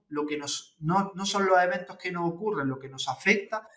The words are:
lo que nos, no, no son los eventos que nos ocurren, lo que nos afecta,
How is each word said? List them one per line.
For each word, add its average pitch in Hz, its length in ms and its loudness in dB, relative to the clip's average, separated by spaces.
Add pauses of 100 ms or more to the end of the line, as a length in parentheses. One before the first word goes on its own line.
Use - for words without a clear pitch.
lo 147 160 -2
que 147 120 -4
nos, - 420 -8
no, 185 360 2
no 196 100 -6
son 202 200 2
los 185 140 8
eventos 180 380 0
que 185 140 -6
nos 175 180 0
ocurren, 170 380 -2
lo 135 120 -2
que 131 100 -14
nos - 180 -8
afecta, 202 680 0